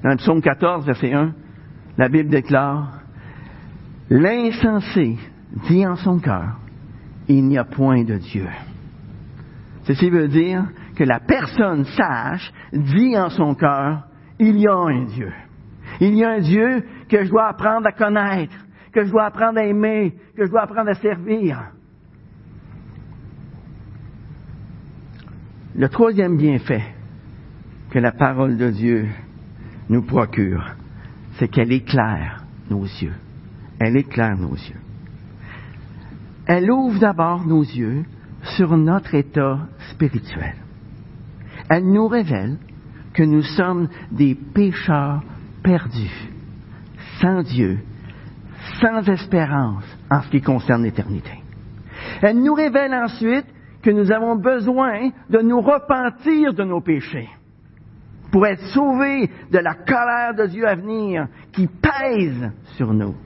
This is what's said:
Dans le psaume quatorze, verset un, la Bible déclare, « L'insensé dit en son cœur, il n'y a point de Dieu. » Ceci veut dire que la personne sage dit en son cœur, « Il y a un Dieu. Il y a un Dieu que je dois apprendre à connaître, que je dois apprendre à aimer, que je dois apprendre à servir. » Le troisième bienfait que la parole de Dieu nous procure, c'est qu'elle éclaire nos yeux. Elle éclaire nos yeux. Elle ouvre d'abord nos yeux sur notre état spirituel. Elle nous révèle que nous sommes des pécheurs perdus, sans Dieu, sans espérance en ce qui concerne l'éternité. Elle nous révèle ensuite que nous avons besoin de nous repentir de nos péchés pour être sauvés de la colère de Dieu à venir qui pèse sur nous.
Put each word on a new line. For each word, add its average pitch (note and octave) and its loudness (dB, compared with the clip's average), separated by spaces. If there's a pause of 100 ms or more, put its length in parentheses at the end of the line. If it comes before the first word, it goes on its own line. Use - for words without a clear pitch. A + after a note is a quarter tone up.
Dans C3 2
le C3+ 2
psaume E3 2
quatorze, D#3+ 2
verset C3 0
un, D3+ 0 (640)
la B2+ 4
Bible D3+ 4
déclare, « C#3 0 (1080)
L'insensé G#3 2 (500)
dit F#3 4
en F3+ -2
son F3+ 2
cœur, G2+ -2 (680)
il C3+ 6
n'y C#3 4
a A#2+ 2
point C3 2
de A2 0
Dieu. » F#2 -4 (1400)
Ceci D3+ 4
veut E3+ 4
dire F3+ 2 (300)
que - 2
la B2 4
personne F#3+ 2
sage D#3+ -2 (200)
dit F#3+ 2
en F3+ 2
son D3 0
cœur, « C#3+ 0 (320)
Il G#3+ 6
y G#3 6
a G3+ 6
un D3 0
Dieu. G#2+ -8 (680)
Il G3+ 6
y A3 6
a A3+ 2
un A3 0
Dieu G#3+ 2 (260)
que G#3 4
je F#3+ -2
dois A3 4
apprendre G#3+ 0
à G3 2
connaître, G3+ 0 (360)
que G#3+ 2
je F#3+ -4
dois G#3+ 4
apprendre A3 0
à G#3+ 2
aimer, G#3 2 (200)
que G#3 0
je F#3 -2
dois A3 4
apprendre G#3 -2
à G3 2
servir. » F#3+ -2 (4000)
Le C3+ 2
troisième G3 4
bienfait C3+ 2 (1040)
que C3 0
la A#2+ 4
parole C3 2
de B2 2
Dieu A2 0 (800)
nous A2+ 4
procure, G#2 -2 (580)
c'est A#2+ -2
qu'elle A#2 2
éclaire A2 0 (260)
nos G2+ -2
yeux. G2 -8 (640)
Elle A2+ 4
éclaire A2+ 0
nos E2+ -4
yeux. - -12 (1700)
Elle F3+ 4
ouvre B3+ 2
d'abord F3 2
nos D#3 4
yeux B2 -4 (500)
sur E3+ 4
notre E3 2
état C#3 0 (320)
spirituel. F#2+ -4 (1120)
Elle F#3 4
nous G#3+ 4
révèle D3+ -2 (560)
que D#3+ 4
nous D3+ 6
sommes F3 0 (220)
des C#3+ 2
pécheurs D3+ 0 (400)
perdus, A#2+ -2 (920)
sans F3+ 4
Dieu, A#2 0 (1000)
sans A3 2
espérance C#3+ 0 (260)
en C#3 4
ce - -12
qui C#3 2
concerne B2 2
l'éternité. - -4 (800)
Elle A3 4
nous D4 4
révèle C#4 2
ensuite A#3+ 0 (360)
que A3 4
nous G#3 4
avons A3+ 2
besoin B3 2 (200)
de A3+ 6
nous A#3+ 4
repentir C4+ 2
de F#3 -2
nos F3 -2
péchés C#3+ -4 (1040)
pour G3 6
être F#3+ -2
sauvés C4+ 2 (220)
de F3+ 6
la E3+ -2
colère A#3+ 0
de G#3+ 0
Dieu G#3+ -2
à G3+ 2
venir G3 -4 (240)
qui F#3 0
pèse F#3+ -2 (260)
sur A2+ 0
nous. G2+ 0 (100)